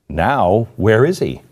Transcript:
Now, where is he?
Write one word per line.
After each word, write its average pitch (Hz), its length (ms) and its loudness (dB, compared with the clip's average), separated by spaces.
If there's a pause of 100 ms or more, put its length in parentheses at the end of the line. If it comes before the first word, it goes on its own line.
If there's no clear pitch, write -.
Now, 110 680 0
where 110 280 2
is 180 160 -2
he? 65 200 -6 (120)